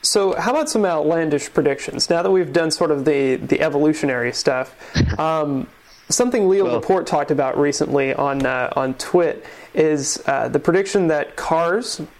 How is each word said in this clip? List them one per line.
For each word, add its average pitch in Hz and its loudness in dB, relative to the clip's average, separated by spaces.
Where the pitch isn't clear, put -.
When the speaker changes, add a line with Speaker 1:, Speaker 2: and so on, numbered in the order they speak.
Speaker 1:
So 196 0
how 233 -2
about 302 0
some 220 0
outlandish 160 0
predictions? - -2
Now 170 2
that 196 0
we've 180 2
done 160 2
sort 156 0
of 139 -2
the, 139 2
the - -2
evolutionary 143 0
stuff, 131 -2
Speaker 2:
<laughs> - 0
Speaker 1:
um, 151 -2
something 240 2
Leo 196 4
Speaker 2:
Well 123 0
Speaker 1:
Laporte 175 0
talked 147 0
about 135 0
recently 143 0
on, 139 -2
uh, 127 -2
on 131 0
Twit - 0
is, 151 0
uh, 135 0
the 143 0
prediction 190 2
that 147 0
cars 170 -2